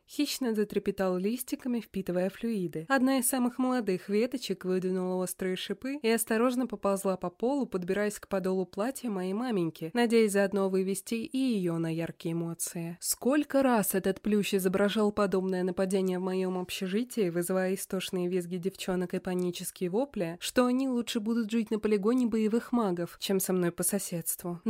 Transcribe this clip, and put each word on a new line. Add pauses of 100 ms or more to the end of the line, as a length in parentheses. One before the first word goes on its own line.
хищно
затрепетал
листиками,
впитывая
флюиды.
Одна
из
самых
молодых
веточек
выдвинула
острые
шипы
и
осторожно
поползла
по
полу,
подбираясь
к
подолу
платья
моей
маменьки,
надеясь
заодно
вывести
и
её
на
яркие
эмоции.
Сколько
раз
этот
плющ
изображал
подобное
нападение
в
моём
общежитии,
вызывая
истошные
визги
девчонок
и
панические
вопли,
что
они
лучше
будут
жить
на
полигоне
боевых
магов,
чем
со
мной
по
соседству. (100)